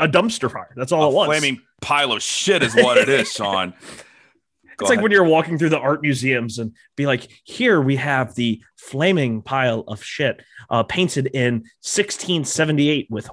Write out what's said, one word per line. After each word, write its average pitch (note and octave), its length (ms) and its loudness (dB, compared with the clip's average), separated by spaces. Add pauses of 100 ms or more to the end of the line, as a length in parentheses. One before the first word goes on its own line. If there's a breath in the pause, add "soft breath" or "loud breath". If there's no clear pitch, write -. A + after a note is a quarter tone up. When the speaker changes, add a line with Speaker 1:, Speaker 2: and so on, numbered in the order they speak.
Speaker 1:
a D#3+ 80 2
dumpster F3 440 0
fire. G2 240 -12
That's B2+ 160 -4
all D#3 120 2
Speaker 2:
A D3 60 4
Speaker 1:
it C3 40 2
was. F#3+ 120 4
Speaker 2:
flaming C#3+ 360 0 (180)
pile C#3+ 320 0
of G#2 100 -4
shit F#3 400 0
is A2+ 120 -2
what A#2+ 240 6
it - 100 2
is, C3 240 0
Speaker 1:
<laughs> - 0 -
Speaker 2:
Sean. F#2+ 400 -2 (1040 loud breath)
Go - 100 -4
Speaker 1:
It's - 40 2
like A#3 60 4
Speaker 2:
ahead. G#3+ 80 0
Speaker 1:
when G#3 80 2
you're G3 100 6
walking D#3+ 340 2
through D#3 120 2
the D#3 100 2
art C#3+ 240 0
museums B2 560 -2
and A2 160 -8 (220 soft breath)
be C#3+ 100 -2
like, B2+ 240 -2 (140 soft breath)
"Here A3 360 2
we C3+ 160 2
have C3 380 -2
the A#2 260 -2 (160 soft breath)
flaming C#3 640 0
pile B2 460 -2
of G#2 160 -10
shit, - 400 -4 (260 loud breath)
uh, A#2 140 2
painted C#3+ 460 -2
in B2 360 -2 (160 soft breath)
sixteen F3+ 640 -4
seventy-eight D3+ 640 0
with G#2 240 -8